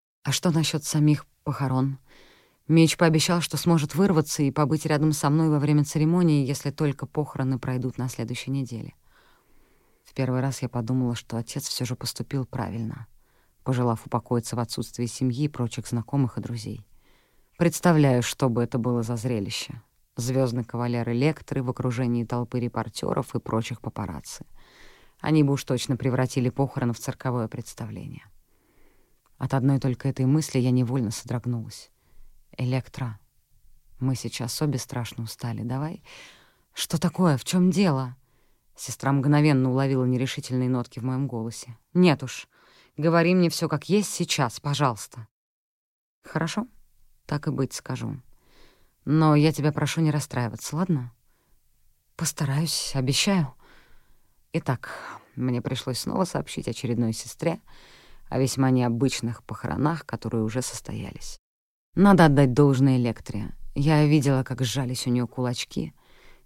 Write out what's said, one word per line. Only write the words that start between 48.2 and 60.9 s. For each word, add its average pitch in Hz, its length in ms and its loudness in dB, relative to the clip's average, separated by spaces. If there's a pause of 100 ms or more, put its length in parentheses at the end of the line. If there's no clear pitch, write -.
Но 156 300 4
я 147 180 6
тебя 147 200 0
прошу 151 280 -2
не 151 100 4
расстраиваться, 135 680 -4
ладно?» 143 360 -2 (1040)
«Постараюсь, 151 800 -2
обещаю». 139 600 2 (1000)
Итак, - 380 -2 (460)
мне 123 260 -2
пришлось 127 380 -4
снова - 240 0
сообщить - 420 -6
очередной 117 460 -2
сестре - 480 -6 (680)
о 127 120 -2
весьма 131 300 2
необычных 123 720 0
похоронах, - 600 -4
которые 113 380 -4
уже 110 180 -2
состоялись. - 800 -10 (560)